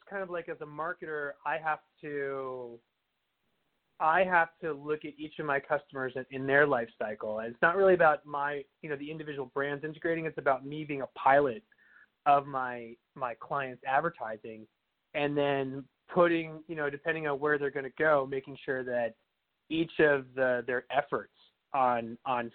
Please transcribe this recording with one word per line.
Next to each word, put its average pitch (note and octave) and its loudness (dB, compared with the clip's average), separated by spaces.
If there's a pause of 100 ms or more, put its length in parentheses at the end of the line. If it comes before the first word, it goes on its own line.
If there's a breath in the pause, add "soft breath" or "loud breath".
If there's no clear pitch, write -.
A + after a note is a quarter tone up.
kind G3 -6
of F#3 -8
like, E3+ -8
as D#3 -10
a D#3 -12
marketer, D3+ -8 (140)
I D3+ -2
have D#3 -4 (220)
to, C3+ -8 (1200)
I E3 4
have E3+ 4 (120)
to D#3+ -4
look D3 -6
at D3 -12
each D3+ -12
of D#3 -6
my C#3 0
customers C3+ -4
in, C3 -8
in C3+ -6
their C#3+ 6
life A#2+ 0 (100)
cycle. G#2+ -6
And A#2 -8
it's - -20
not E3+ 4
really F#3+ 8
about D#3 6
my, D3 -4 (200)
you D#3+ -10
know, C#3+ -4
the C#3+ -10
individual D3 -8
brands C#3+ -4
integrating. D#3+ -2
It's D3+ -8
about C3+ 0
me D3+ -8
being C#3+ -6
a A#2+ -6 (100)
pilot C#3 4 (600 soft breath)
of C#3+ 6
my, B2 -6 (240)
my B2 -6
clients' C3+ -6
advertising, A2+ -2 (480)
and D3 0
then C#3 0 (300)
putting, E3 2
you E3+ -10
know, D3 -2
depending D#3+ -4
on C#3+ -2
where D3 2
they're C#3 -2
gonna C3+ -6
go, D3 4
making C3+ -6
sure C3 -2
that A#2+ -2 (540)
each D#3+ -2
of C#3+ 6 (100)
the, B2+ 2
their B2 0 (100)
efforts C3 -4 (400)
on, A#2+ 0
on A#2+ -4